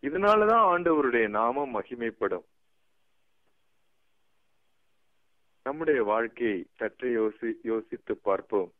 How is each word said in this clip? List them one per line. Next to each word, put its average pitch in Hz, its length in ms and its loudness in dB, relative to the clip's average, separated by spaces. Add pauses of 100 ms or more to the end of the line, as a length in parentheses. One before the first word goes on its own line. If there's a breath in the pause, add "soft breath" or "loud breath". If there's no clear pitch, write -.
இதனாலதான் 208 640 4
ஆண்டவருடைய 151 600 2
நாமம் 120 480 -2
மகிமைப்படும். 107 720 -6 (3250)
நம்முடைய 151 360 0
வாழ்க்கையை 110 560 -2 (180)
சற்றே 117 360 -8
யோசி-, 113 500 -2
யோசித்து 110 540 -6
பார்ப்போம். 95 640 -2